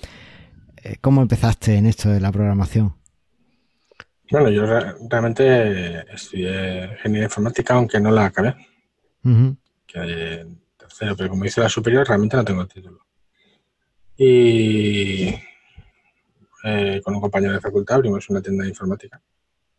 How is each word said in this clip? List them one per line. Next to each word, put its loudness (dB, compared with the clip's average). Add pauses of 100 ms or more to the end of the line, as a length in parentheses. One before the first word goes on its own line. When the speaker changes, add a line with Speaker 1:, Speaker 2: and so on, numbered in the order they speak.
(840)
Speaker 1:
eh, -12
cómo 4
empezaste 2
en 4
esto 2
de 2
la 0
programación. 0 (1400)
Speaker 2:
Bueno, 4
yo 2
re-, -2 (160)
realmente 0 (100)
estudié -8
ingeniería -2
informática, -2
aunque 2
no 2
la 4
acabé. -2 (680)
Speaker 1:
Ujú. 4 (300)
Speaker 2:
Que -8
en -20 (160)
tercero, -8
pero -6
como -4
hice -2
la 2
superior, 2
realmente 0
no 2
tengo -2
el -8
título. -20 (1160)
Y, 2 (1300)
eh, -2
con -6
un -6
compañero -2
de -4
facultad -2
abrimos -2
una -2
tienda -4
de -6
informática, -10 (580)